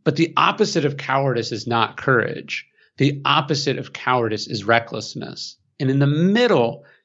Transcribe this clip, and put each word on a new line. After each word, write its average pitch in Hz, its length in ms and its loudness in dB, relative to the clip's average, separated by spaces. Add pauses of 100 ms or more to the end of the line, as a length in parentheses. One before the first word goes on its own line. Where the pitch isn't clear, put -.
but 143 140 0
the - 200 0
opposite 185 480 2
of 139 120 -2
cowardice 131 540 -2
is 107 140 -6
not 117 320 0
courage. - 720 0 (300)
The 143 280 0
opposite 143 520 0
of - 160 -10
cowardice 113 540 -2
is 104 180 -6
recklessness. - 920 -2 (220)
And 131 100 0
in 135 100 2
the 139 80 4
middle, 175 760 2 (220)